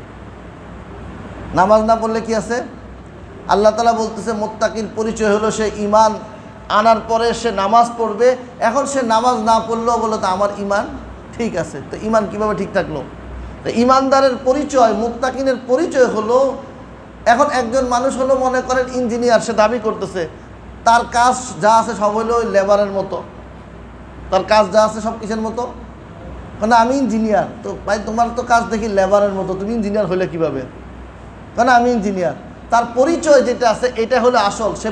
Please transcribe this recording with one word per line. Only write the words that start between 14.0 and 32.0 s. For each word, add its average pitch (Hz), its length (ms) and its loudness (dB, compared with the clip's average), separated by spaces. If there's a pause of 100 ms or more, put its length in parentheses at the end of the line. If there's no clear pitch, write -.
পরিচয়, 254 480 2
মুত্তাকিনের 247 640 -2 (100)
পরিচয় 262 400 2
হলো, 226 500 0 (680)
এখন 240 260 4
একজন 254 360 0
মানুষ 247 300 0
হলো 262 200 2
মনে 254 240 0
করেন 254 340 0
ইঞ্জিনিয়ার, 240 460 2
সে 233 120 -6
দাবি 214 320 2
করতেছে 185 440 -4 (560)
তার 233 160 6 (120)
কাজ 233 500 0
যা 214 120 6
আছে 226 200 2
সব 202 160 0
হলো 226 260 -2
ওই 233 80 0
লেবারের 202 460 2
মতো, 190 320 -6 (1080)
তার 185 140 2
কাজ 208 280 4
যা 214 120 6
আছে 214 160 -2
সব 220 200 -4
কিসের 220 200 -6
মতো? 233 320 -6 (880)
মানে, 220 140 4
"আমি 233 220 4
ইঞ্জিনিয়ার।" 220 480 2 (180)
তো 196 140 -8 (100)
ভাই, 208 200 0
তোমার 233 300 0
তো 247 60 -4
কাজ 233 220 4
দেখি 214 240 -2
লেবারের 196 440 4
মতো, 190 220 -4
তুমি 202 200 -4
ইঞ্জিনিয়ার 202 320 0
হলে 185 200 0
কীভাবে? 151 360 -4 (920)
কারণ 240 120 4
"আমি 240 220 6
ইঞ্জিনিয়ার।" 185 440 -2 (360)